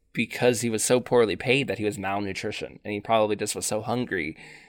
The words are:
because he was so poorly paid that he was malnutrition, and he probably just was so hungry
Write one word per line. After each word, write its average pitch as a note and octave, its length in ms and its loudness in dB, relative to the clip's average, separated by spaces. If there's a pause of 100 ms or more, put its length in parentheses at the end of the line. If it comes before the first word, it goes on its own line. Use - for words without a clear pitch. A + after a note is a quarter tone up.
(120)
because A#2 500 0
he A#2+ 80 0
was A2 140 -2
so B2 160 4
poorly A#2 360 4
paid C3 320 2
that G2 120 -4
he G#2+ 60 -2
was G2+ 120 -2
malnutrition, G2 880 -6
and G#2 80 -4
he G#2 60 -4
probably G#2+ 360 2
just G#2 200 -4
was F2+ 100 -6
so G#2+ 160 -2
hungry G#2+ 560 -2 (320)